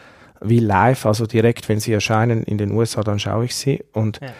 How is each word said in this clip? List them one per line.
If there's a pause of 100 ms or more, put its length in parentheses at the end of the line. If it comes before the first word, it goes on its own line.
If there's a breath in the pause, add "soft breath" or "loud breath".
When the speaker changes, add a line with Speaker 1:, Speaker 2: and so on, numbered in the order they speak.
(400 loud breath)
Speaker 1:
wie
live,
also
direkt,
wenn
sie
erscheinen
in
den
U
S
A,
dann
schaue
ich
sie.
Und
Speaker 2:
Ja. (120)